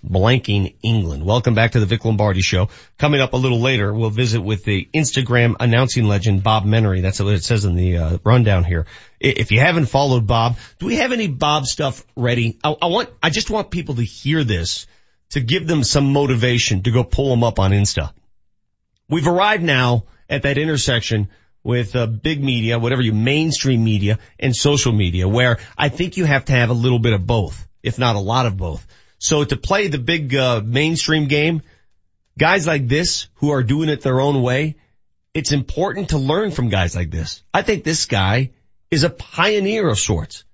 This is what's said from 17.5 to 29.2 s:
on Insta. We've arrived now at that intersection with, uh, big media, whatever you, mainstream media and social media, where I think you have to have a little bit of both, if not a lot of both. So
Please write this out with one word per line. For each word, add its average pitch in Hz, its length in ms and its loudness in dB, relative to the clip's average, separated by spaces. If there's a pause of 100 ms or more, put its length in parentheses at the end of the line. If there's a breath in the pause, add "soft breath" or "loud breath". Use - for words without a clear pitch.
on 95 120 2
Insta. 101 420 0 (960)
We've 156 180 0
arrived 185 360 2
now 127 400 2 (260 soft breath)
at - 140 -2
that 139 160 0
intersection 120 680 0 (340 soft breath)
with, 120 320 -2
uh, 120 100 0
big 139 380 -4
media, 117 340 0
whatever 120 240 0
you, 110 120 0
mainstream 131 680 0
media 107 360 0 (180 soft breath)
and 127 180 0
social 143 360 0
media, 90 360 0
where 117 300 2 (180 loud breath)
I 147 140 0
think 180 280 -6
you 180 80 0
have 139 200 0
to 143 80 0
have 120 160 2
a 120 40 0
little 120 260 2
bit 117 140 2
of 92 120 -2
both, 110 420 -2 (140)
if 120 160 -6
not 120 180 0
a 101 40 -2
lot 113 260 0
of 98 100 -2
both. 90 300 -8 (320 soft breath)
So 151 260 0